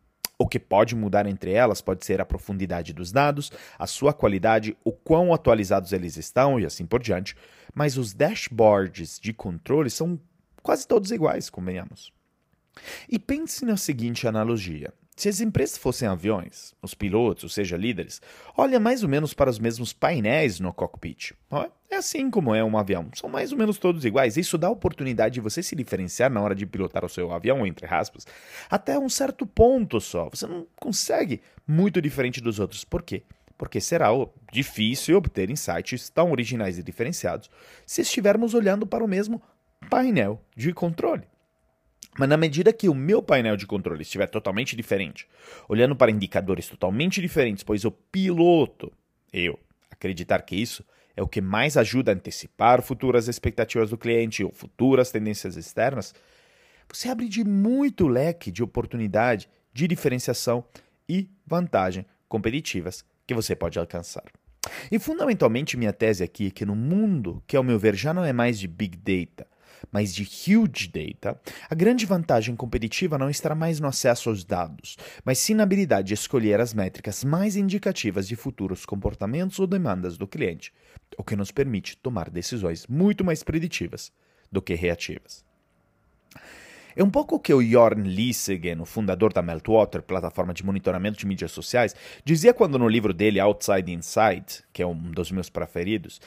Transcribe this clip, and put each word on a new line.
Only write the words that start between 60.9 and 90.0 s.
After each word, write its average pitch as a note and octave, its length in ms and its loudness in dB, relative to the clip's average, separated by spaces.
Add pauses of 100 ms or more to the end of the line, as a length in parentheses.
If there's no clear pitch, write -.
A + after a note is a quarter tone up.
e F#3 200 -2 (180)
vantagem G2 580 0 (240)
competitivas G#2+ 760 -4 (220)
que B2+ 80 -4
você A2 200 -2
pode E2+ 240 -4
alcançar. - 460 -8 (640)
E A3+ 80 2
fundamentalmente E3+ 800 0
minha A2+ 160 0
tese G#2+ 300 2
aqui F#2+ 260 -4
é - 20 -2
que G2+ 160 -6
no G2+ 100 -2
mundo, C#3+ 680 0
que - 100 0
ao C3 60 4
meu B2 160 2
ver G2+ 160 6
já A#2 180 -2
não F3+ 120 0
é D3 80 0
mais A#2+ 260 0
de G2 100 -10
Big F2+ 280 -6
Data, F2+ 500 -4 (460)
mas G2+ 220 -2
de G2+ 80 -6
Huge F3+ 640 2
Data, D#2 500 -8 (300)
a E3 60 -6
grande G#3+ 320 2
vantagem C3+ 500 0
competitiva B2 600 -4
não C3+ 100 0
estará D3+ 260 -2
mais D#3+ 240 -2
no D3+ 80 -2
acesso B2 440 0
aos G2+ 120 -2
dados, F2 540 -6 (280)
mas C3 140 0
sim - 160 0
na A3 100 4
habilidade E3+ 440 2
de G#2 60 0
escolher G#2+ 460 2
as A#2+ 120 0
métricas G2+ 500 -4
mais F3+ 340 0
indicativas F#3 680 0
de A2 100 -6
futuros - 500 -6
comportamentos A2 760 -4
ou F#3+ 60 2
demandas G2 500 -2
do G2+ 100 -6
cliente, G2 460 -6 (460)
o - 40 -8
que A2 140 -4
nos G2+ 160 -4
permite B2+ 440 -2
tomar F#2+ 340 -6
decisões F2 560 -6
muito G3 360 2
mais E3+ 200 -2
preditivas - 680 -6 (400)
do F#2+ 120 -2
que F#2+ 120 -4
reativas. - 720 -4 (1500)
É F#3 80 4
um G3 60 6
pouco D4 260 2
o - 40 -4
que - 120 2
o C3+ 100 8
Jorn A2 460 8
Lissigen, F#2 720 -2
o E2 60 -10
fundador G2 440 2
da F#2 120 0
Meltwater, F2 600 2